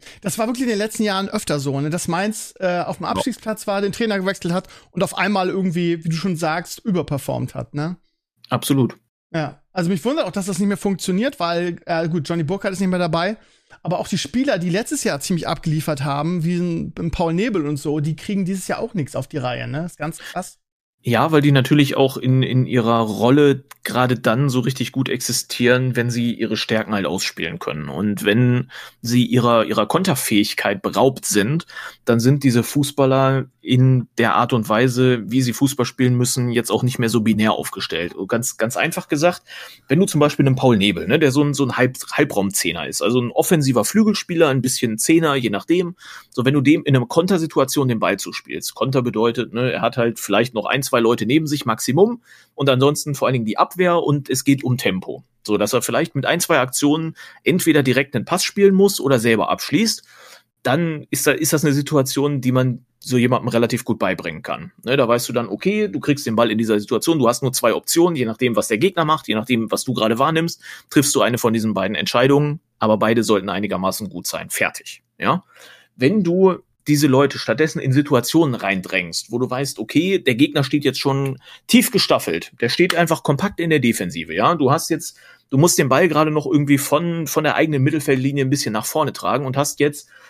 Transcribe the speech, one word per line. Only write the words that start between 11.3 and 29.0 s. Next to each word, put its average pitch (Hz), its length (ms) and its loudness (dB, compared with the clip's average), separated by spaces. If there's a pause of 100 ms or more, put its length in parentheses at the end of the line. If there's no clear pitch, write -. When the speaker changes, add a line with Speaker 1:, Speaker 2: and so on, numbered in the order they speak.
Speaker 1:
weil, 170 460 -2
äh, 170 240 -2
gut, 160 180 -2
Johnny 170 180 -2
Burkhardt 196 280 -4
ist 180 80 -4
nicht 196 80 0
mehr 180 100 0
dabei, 175 380 -2 (460)
aber 165 160 -4
auch - 100 -6
die 196 80 -2
Spieler, 254 420 -2
die 175 120 -4
letztes 233 340 -2
Jahr 151 160 -2
ziemlich 175 260 -4
abgeliefert 156 560 -2
haben, 151 420 -2
wie 175 120 -2
ein, 170 420 -4
ein 165 120 -4
Paul 165 240 0
Nebel 190 320 0
und 147 100 -2
so, 151 240 -2
die 156 160 -2
kriegen 196 300 -4
dieses 190 220 -6
Jahr - 100 -4
auch - 160 -8
nichts 143 220 -4
auf 123 120 -6
die - 80 -8
Reihe, 123 320 -6
ne? 139 140 -6
Das 175 100 -10
ist - 60 -20
ganz 151 180 -8
krass. - 420 -12 (460)
Speaker 2:
Ja, 123 280 2
weil 151 80 6
die 143 100 4
natürlich 143 460 4
auch 131 200 4
in, 131 280 2
in 127 200 2
ihrer 117 360 2
Rolle 131 640 4 (180)
gerade 123 340 0
dann 123 320 0
so 127 120 0
richtig 120 320 -4
gut 131 160 -2
existieren, 123 880 0
wenn 120 140 0
sie 117 220 -2
ihre 110 240 -4
Stärken 110 380 -2
halt 98 120 -2
ausspielen 82 520 -6
können. 73 300 -8
Und 98 360 -4
wenn 123 460 2 (300)